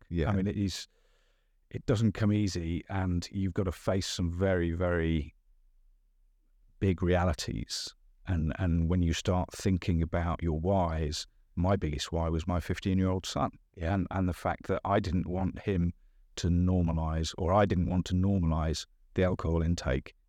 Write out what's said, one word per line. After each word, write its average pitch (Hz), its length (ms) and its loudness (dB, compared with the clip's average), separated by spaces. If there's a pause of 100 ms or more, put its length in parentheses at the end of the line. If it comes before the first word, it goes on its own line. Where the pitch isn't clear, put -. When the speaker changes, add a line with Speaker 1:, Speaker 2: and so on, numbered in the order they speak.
Speaker 1:
Yeah. 82 200 0
Speaker 2:
I 101 40 2
mean, 95 140 0
it - 100 -2
is, 98 300 -2 (840)
it - 160 -10
doesn't 113 280 4
come 104 200 2
easy, 87 560 0
and 92 420 -2
you've 95 220 -2
gotta 92 180 -2
face 95 360 -2
some 87 240 -2
very, 87 400 2
very 82 640 0 (1500)
big 95 240 2
realities. - 920 0 (340)
And, 80 320 0
and 85 300 2
when 90 120 2
you 82 120 2
start - 400 -2
thinking 90 480 0
about 85 400 -2
your 80 180 0
whys, 80 680 0 (280)
my 90 200 2
biggest 76 360 -4
why 82 180 0
was 82 180 -2
my 90 120 0
fifteen-year-old 92 680 0
son. - 260 -4 (240)
Speaker 1:
Yeah. 85 180 -2
Speaker 2:
And, 95 180 0
and 92 160 0
the 87 60 0
fact - 340 -4
that 92 180 0
I 98 140 2
didn't 85 280 -2
want 90 320 -4
him 87 340 0 (440)
to - 100 -2
normalise, 82 920 2
or 90 160 0
I 104 120 6
didn't 90 240 0
want 90 160 0
to - 80 -6
normalise 82 720 2 (280)
the 92 100 2
alcohol 82 380 2
intake 80 540 -2 (140)